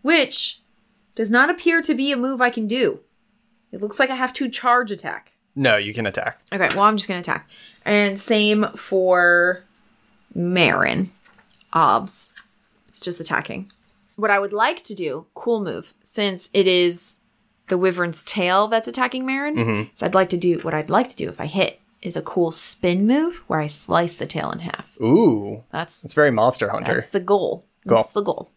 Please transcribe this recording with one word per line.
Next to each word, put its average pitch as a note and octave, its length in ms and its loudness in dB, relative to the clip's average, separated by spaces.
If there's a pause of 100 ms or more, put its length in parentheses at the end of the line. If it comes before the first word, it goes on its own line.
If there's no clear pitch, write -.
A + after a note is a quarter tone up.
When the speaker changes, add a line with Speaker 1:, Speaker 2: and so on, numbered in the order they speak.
Speaker 1:
Which C#4+ 580 0 (540)
does A3 160 -2
not C4 180 4
appear E4+ 320 2
to D#4 140 0
be C#4 160 0
a C#4 40 0
move B3+ 260 -2
I A#3+ 100 4
can A3 160 -4
do. A3+ 320 0 (720)
It F#3+ 100 -10
looks G#3 180 -6
like C4 120 2
I C4 40 -4
have B3+ 180 -4
to C4+ 140 -4
charge A#3+ 440 0
attack. - 400 -12 (240)
Speaker 2:
No, B2+ 220 4
you G#2 180 -4
can A2+ 100 -2
attack. - 340 -6 (140)
Speaker 1:
Okay, F#3 220 2
well, G3 80 2
I'm G#3+ 140 6
just G3 100 -4
gonna F3+ 140 -6
attack. - 280 -6 (340)
And G3+ 360 2
same G#3+ 540 2
for F3+ 920 2 (720)
Marin. F3 720 2 (640)
Obs. D#3 560 2 (580)
It's - 120 -18
just F3 200 -8
attacking. - 520 -6 (440)
What G#3 140 -2
I G3+ 80 4
would G3+ 160 -2
like A#3 300 -2
to A3 100 -12
do, D#3 400 -6
cool A#3 300 -2
move, B2 400 -8
since G3 500 -4
it G3 140 4
is F3 480 2 (520)
the F#3 100 0
wyvern's F3 460 0
tail F#3+ 440 0
that's A3+ 200 0
attacking B3+ 400 -4
Marin, C#4 280 -4
Speaker 2:
Mm-hmm. A3+ 380 -2
Speaker 1:
so - 140 -8
I'd F#3 80 -2
like F#3 140 4
to F3 80 -2
do, F3 240 0
what D#3+ 120 -6
I'd D3+ 160 -6
like A#3+ 200 2
to - 60 -16
do E2 140 -6
if E2+ 100 -14
I - 60 -8
hit E3 340 -2 (220)
is E3 160 -6
a D#3 60 -6
cool E3+ 280 0
spin F3+ 540 2
move D#4 400 0
where D#3+ 140 -2
I D3+ 80 -4
slice E3+ 480 0
the - 100 -8
tail D#3 240 -6
in - 100 -8
half. - 400 -12
Speaker 2:
Ooh. A2+ 720 4
Speaker 1:
That's, - 280 -10
Speaker 2:
That's - 160 -12
very D3 160 6
Monster A2+ 380 2
Hunter. - 260 -2
Speaker 1:
that's - 160 -4
the G3+ 80 -2
goal. F#3 480 -2 (200)
Speaker 2:
Cool. A2+ 100 4
Speaker 1:
That's A2 120 0
the G#3 140 -4
goal. - 340 -6